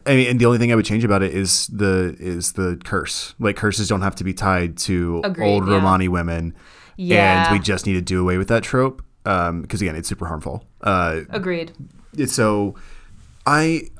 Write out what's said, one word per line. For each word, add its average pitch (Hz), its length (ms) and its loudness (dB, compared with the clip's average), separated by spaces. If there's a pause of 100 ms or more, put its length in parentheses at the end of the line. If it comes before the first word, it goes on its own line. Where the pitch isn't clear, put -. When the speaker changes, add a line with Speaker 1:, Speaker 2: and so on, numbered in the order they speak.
Speaker 1:
I 139 100 4
mean, 131 140 4
and 127 100 2
the 117 60 6
only 120 140 6
thing 120 120 2
I 117 40 4
would 110 100 4
change 107 180 0
about 101 200 2
it 92 100 -2
is 95 340 0
the, 92 520 0
is 87 320 -4
the 90 320 -2
curse. - 560 -6
Like, 104 160 0
curses 104 320 0
don't 98 140 0
have 98 160 0
to 90 60 -6
be 92 120 -2
tied 90 440 0
to 85 440 -2
Speaker 2:
Agreed, 104 240 0
Speaker 1:
old 101 200 4
Speaker 2:
yeah. 101 80 4
Speaker 1:
Romani 95 340 4
women. 85 440 -2 (440)
Speaker 2:
Yeah. 98 520 4
Speaker 1:
And 98 80 2
we 90 60 -2
just 98 240 -2
need 98 60 2
to 90 80 0
do 92 200 0
away 90 160 2
with 95 120 0
that 113 120 2
trope, 131 400 -2 (240)
um, 87 400 0
'cause, 104 160 -4
again, 90 140 -2
it's 82 140 -6
super - 180 -6
harmful. 78 360 -8 (180)
Uh, 87 400 0 (100)
Speaker 2:
Agreed. 175 400 -4 (440)
Speaker 1:
it's 151 180 -2
so, 104 420 2 (680)
I, 156 380 0 (160)